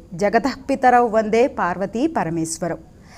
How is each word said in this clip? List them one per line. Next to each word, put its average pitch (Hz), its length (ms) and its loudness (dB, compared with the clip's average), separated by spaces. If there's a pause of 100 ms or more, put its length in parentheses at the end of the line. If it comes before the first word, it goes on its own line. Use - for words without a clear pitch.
(140)
జగతః 226 440 0 (120)
పితరౌ 247 380 4
వందే 220 380 2
పార్వతీ 196 600 -4
పరమేశ్వరౌ. 170 720 -4 (420)